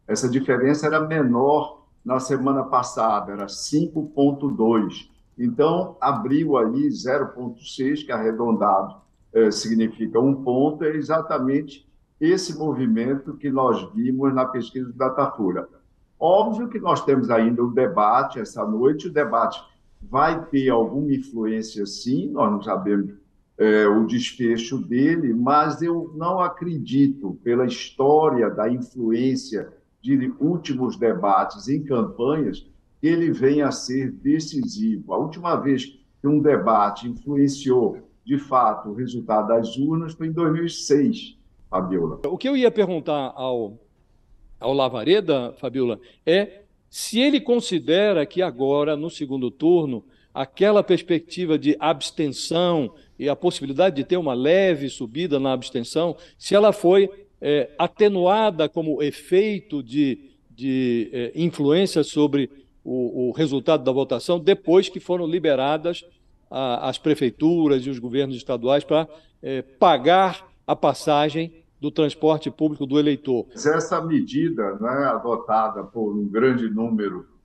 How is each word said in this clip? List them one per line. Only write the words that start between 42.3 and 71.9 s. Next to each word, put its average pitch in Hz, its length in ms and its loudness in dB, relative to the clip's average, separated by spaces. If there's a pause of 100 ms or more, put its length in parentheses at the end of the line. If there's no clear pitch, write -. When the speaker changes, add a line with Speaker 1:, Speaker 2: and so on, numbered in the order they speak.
Speaker 2:
que 254 100 -4
eu 277 80 0
ia 247 140 4
perguntar 160 680 -2
ao, 120 420 -4 (800)
ao 120 140 -2
Lavareda, 135 840 0
Fabiola, 120 420 -4 (240)
é 190 380 0 (300)
se - 280 -4
ele 277 200 4
considera 185 840 0
que 180 160 -4
agora, 143 540 0
no 156 120 -8
segundo 135 400 -6
turno, 151 560 0 (300)
aquela 196 480 2
perspectiva 165 760 0
de 147 220 2
abstenção 156 1120 -2 (240)
e 135 120 -4
a 139 80 -2
possibilidade 165 580 0
de 139 100 -4
ter 180 120 0
uma 151 180 -2
leve 151 540 2
subida 139 500 -4
na 135 140 0
abstenção, 131 640 -4 (200)
se - 160 -6
ela 208 200 6
foi, 196 360 4 (320)
é, 143 380 0
atenuada 185 880 2
como 156 320 -4
efeito 180 840 -2
de, 135 480 -2 (180)
de, 123 600 -2
é, 123 240 -6
influência 160 640 2
sobre 143 480 0 (320)
o, 127 460 -4
o 110 40 -2
resultado 139 520 0
da 135 80 2
votação, 135 480 -2
depois 190 480 4
que - 100 -12
foram 175 300 -4
liberadas 156 760 0 (460)
a, 131 380 -4
as 123 100 -6
prefeituras 151 880 2
e 139 40 -6
os 123 100 -8
governos 127 340 -2
estaduais 127 480 0
pra, 156 240 0 (340)
é, 131 220 -8
pagar 170 840 4 (220)
a 156 80 0
passagem 151 800 0 (260)
do 147 100 -4